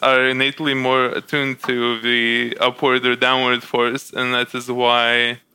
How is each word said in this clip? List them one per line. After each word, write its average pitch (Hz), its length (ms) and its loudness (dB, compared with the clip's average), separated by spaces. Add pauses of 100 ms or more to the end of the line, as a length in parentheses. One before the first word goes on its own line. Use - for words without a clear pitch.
are 131 260 4
innately 135 460 -2
more 127 320 0
attuned 135 580 -4
to 120 360 -2
the 117 600 0
upward 127 460 2
or 123 100 2
downward 127 460 2
force, 120 500 -2
and 127 220 -4
that 123 200 -4
is 123 160 -8
why 120 680 2 (160)